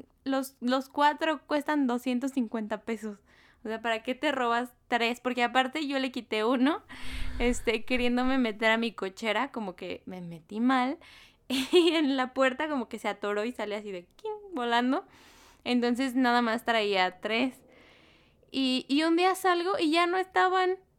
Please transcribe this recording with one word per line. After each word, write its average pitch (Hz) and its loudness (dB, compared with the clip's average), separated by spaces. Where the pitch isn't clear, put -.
los, 269 -2
los 254 0
cuatro 294 0
cuestan 294 0
doscientos 247 -2
cincuenta 220 -4
pesos. 214 -8
O 220 -8
sea, 226 -6
¿para 226 -2
qué 254 -4
te 294 0
robas 247 0
tres? 233 0
Porque 247 -2
aparte 262 0
yo 269 -2
le 262 -2
quité 220 -4
uno, 262 2
este, 240 0
queriéndome 254 2
meter 220 2
a 226 4
mi 233 -2
cochera, 214 -4
como 202 -8
que 180 -10
me 185 -12
metí 175 -10
mal. 254 2
<laughs> - -20
Y 311 4
en 277 2
la 254 -2
puerta 269 2
como 269 -2
que 220 -12
se 214 -4
atoró 208 -2
y 247 -4
sale 208 -6
así 208 -8
de 180 -10
¡quin! 427 -8
Volando. 247 0
Entonces 240 0
nada 240 4
más 226 0
traía 202 0
tres. 240 -2
Y, 262 -2
y 285 2
un 330 4
día 370 4
salgo 359 0
y 330 2
ya 339 2
no 349 0
estaban. 370 2